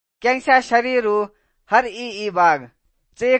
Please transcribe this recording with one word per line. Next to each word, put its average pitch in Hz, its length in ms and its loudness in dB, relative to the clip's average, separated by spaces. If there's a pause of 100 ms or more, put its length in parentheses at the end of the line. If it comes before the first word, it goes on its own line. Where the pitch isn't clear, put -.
(220)
क्यांगस्या 262 400 2
शरीरु 240 540 0 (560)
हर 247 140 4
ई 233 320 -12
ई 208 120 -6
बाग। 165 380 0 (520)
चे 254 200 0